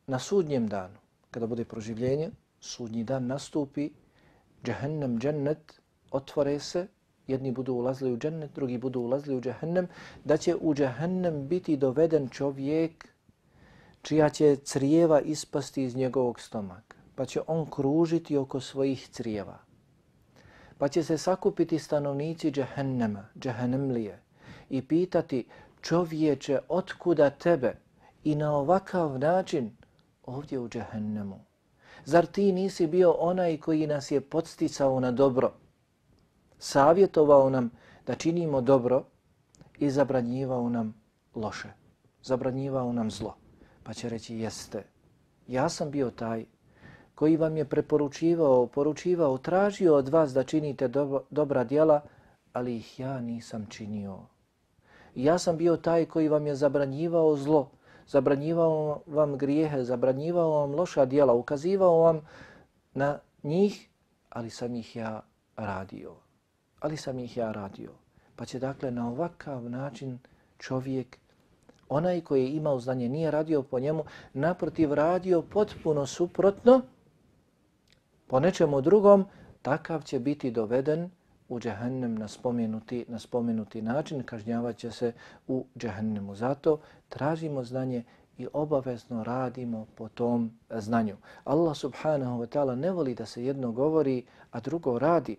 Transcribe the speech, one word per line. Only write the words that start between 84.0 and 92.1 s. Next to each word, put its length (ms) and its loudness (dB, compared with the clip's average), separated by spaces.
kažnjavat 540 -6
će 140 -12
se 220 -4
u 180 -4
džehennemu. 560 -6
Zato 460 0
tražimo 560 -4
znanje 400 -6
i 140 -10
obavezno 720 -4
radimo 720 -6
po 140 -14
tom 500 -2
znanju. 460 -2
Allah 320 2
subhanahu 680 -4